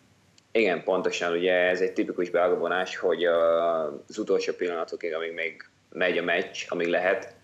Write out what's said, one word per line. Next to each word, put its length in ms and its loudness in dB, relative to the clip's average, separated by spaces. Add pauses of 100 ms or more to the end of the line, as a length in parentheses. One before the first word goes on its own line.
(520)
Igen, 300 2
pontosan, 500 0
ugye 200 2
ez 280 2
egy 120 0
tipikus 380 -2
belga 280 2
vonás, 380 -2
hogy, 280 0
ö, 360 4 (480)
az 100 -10
utolsó 340 0
pillanatokig, 640 -4
amíg 180 -6
még 360 -8 (240)
megy 260 0
a 40 0
meccs, 460 -2
amíg 200 -2
lehet, 560 0